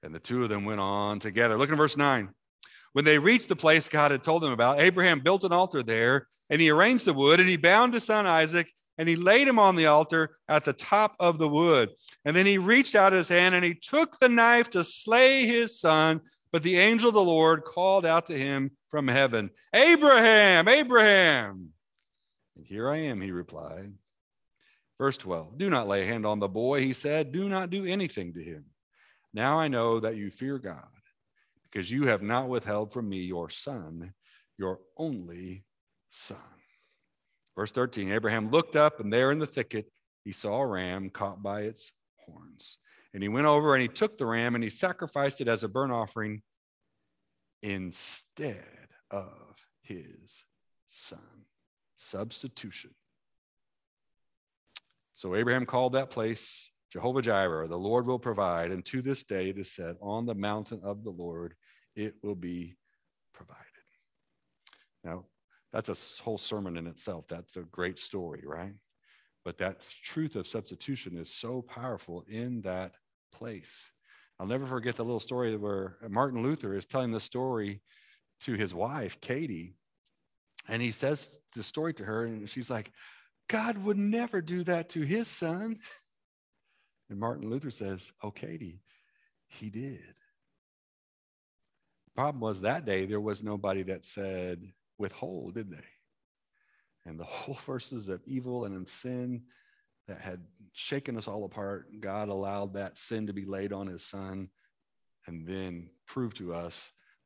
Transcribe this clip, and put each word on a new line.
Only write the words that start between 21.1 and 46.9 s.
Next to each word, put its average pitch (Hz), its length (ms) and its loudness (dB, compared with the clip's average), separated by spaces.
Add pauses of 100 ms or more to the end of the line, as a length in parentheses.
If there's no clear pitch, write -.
"And - 80 -20
here 110 240 -6
I 151 100 -2
am," 135 220 -4
he 95 120 -6
replied. 82 600 -12 (1040)
Verse 135 200 0
twelve, 87 420 -8
"Do 196 100 -2
not 123 200 0
lay 98 140 0
a 92 40 -2
hand 110 180 -4
on 107 140 -2
the 101 100 -2
boy," 123 320 -2
he 131 120 -2
said. 147 400 -4
"Do 190 160 -6
not 190 220 -4
do 190 140 -6
anything 175 500 -6
to 82 100 -14
him. 78 220 -14 (680)
Now 131 260 0
I 160 80 0
know 117 320 0
that 110 160 -4
you 101 160 -8
fear 135 300 -8
God, 87 260 -14 (760)
because 95 260 -8
you 139 160 0
have 104 160 2
not 123 260 -2
withheld 107 440 -4
from 117 160 -8
me 95 140 -6
your 87 280 -8
son, 87 640 -12 (420)
your 92 240 -6 (160)
only 92 680 -10 (480)
son." - 260 -16 (1160)
Verse 104 160 -6
thirteen, 113 400 -4
"Abraham 110 400 -2
looked 165 240 2
up, 151 240 4
and 104 120 -4
there 131 200 4
in 156 80 -2
the 151 80 -4
thicket 110 420 -6 (340)
he 104 60 -12
saw 107 300 -4
a 139 80 0
ram 95 420 -4
caught 98 320 -8
by 101 200 -6
its - 280 -12 (240)
horns." - 640 -20 (340)
And 98 100 -8
he 101 60 -2
went 131 180 2
over 147 300 6
and 127 60 4
he 120 40 0
took 214 320 -4
the 131 80 -4
ram 117 300 0
and 117 80 -2
he 107 60 -6
sacrificed 143 680 -4
it 123 60 -4
as 113 160 0
a 110 60 -6
burnt 127 240 -2
offering 107 500 -6 (1200)